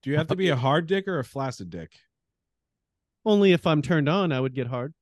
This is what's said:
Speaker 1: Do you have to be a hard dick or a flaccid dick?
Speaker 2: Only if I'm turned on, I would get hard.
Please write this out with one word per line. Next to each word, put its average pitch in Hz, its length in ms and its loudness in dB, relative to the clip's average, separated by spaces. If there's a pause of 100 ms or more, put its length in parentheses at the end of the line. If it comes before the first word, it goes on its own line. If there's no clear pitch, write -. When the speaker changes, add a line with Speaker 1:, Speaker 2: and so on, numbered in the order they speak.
Speaker 1:
Do 135 80 -8
you 147 80 0
have 160 100 -2
to 190 80 0
be 180 140 0
a 143 60 2
hard 143 320 0
dick 196 200 -2
or 180 120 -4
a 127 40 -4
flaccid 127 460 -8
dick? 82 220 -12 (1300)
Speaker 2:
Only 202 260 6
if 175 160 2
I'm 151 160 2
turned 147 260 0
on, 180 220 0
I 131 80 -2
would 131 160 -2
get 127 120 -4
hard. 127 340 -8